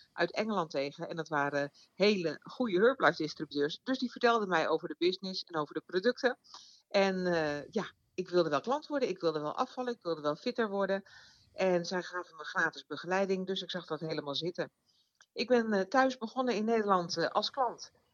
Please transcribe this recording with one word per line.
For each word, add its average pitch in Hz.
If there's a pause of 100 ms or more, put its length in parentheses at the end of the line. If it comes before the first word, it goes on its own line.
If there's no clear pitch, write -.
(140)
uit 175
Engeland 202
tegen. 143
En -
dat 160
waren 143 (220)
hele 185
goede 190
Herbalife 196
distributeurs. 147
Dus 262
die 247
vertelden 233
mij 160
over 160
de 151
business 185
en 160
over 151
de 147
producten. 220 (500)
En, 190
eh, 151
ja, - (220)
ik 180
wilde 170
wel 147
klant 285
worden, 277
ik 180
wilde 156
wel 147
afvallen, 254
ik 226
wilde 160
wel 147
fitter 240
worden. 196 (500)
En 180
zij 180
gaven 180
me 151
gratis 160
begeleiding, 185
dus 190
ik 170
zag 175
dat 156
helemaal 147
zitten. 156 (600)
Ik 240
ben, 226
eh, 196
thuis 262
begonnen 247
in 214
Nederland, 202
eh, 165
als 208
klant. 226 (220)